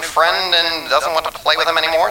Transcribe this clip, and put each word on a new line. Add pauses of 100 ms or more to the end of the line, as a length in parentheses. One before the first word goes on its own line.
friend
and
doesn't
want
to
play
with
him
anymore